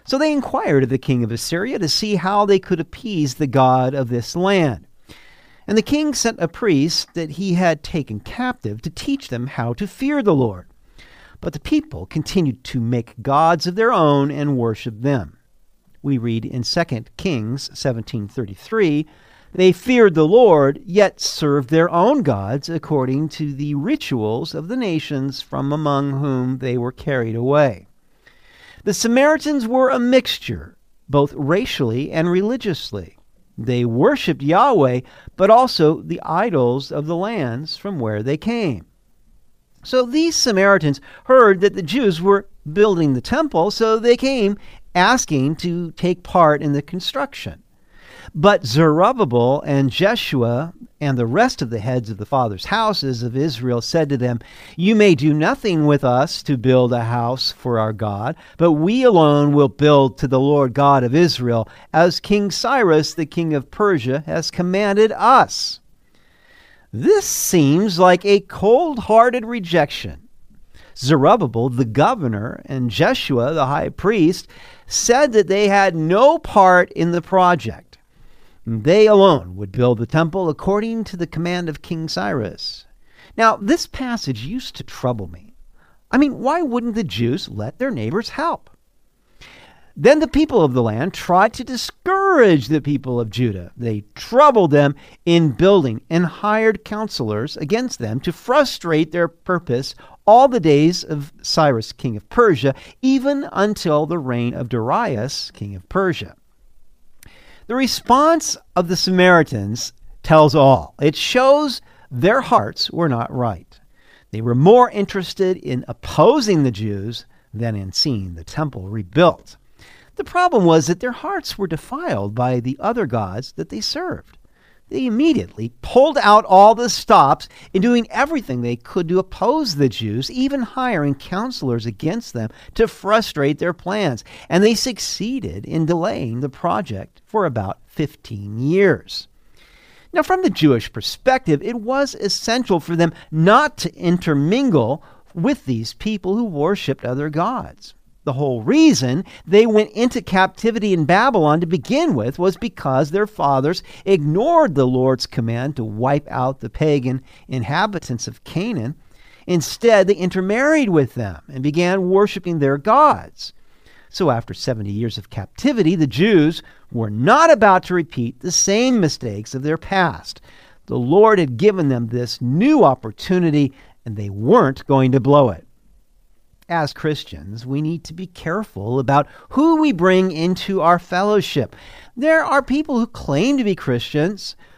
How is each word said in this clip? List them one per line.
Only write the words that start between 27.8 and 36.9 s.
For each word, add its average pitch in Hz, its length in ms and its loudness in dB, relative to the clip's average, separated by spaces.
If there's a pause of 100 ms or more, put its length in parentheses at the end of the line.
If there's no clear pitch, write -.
The 202 100 -2
Samaritans 277 760 0
were 254 220 2
a 262 80 0
mixture, 240 800 -2 (320)
both 143 240 0
racially 143 800 -4
and 165 180 0
religiously. 185 880 -4 (400)
They 120 260 -2
worshipped 139 600 0
Yahweh, 156 560 2 (380)
but 190 120 4
also 220 540 4
the 165 200 -8
idols 143 680 -2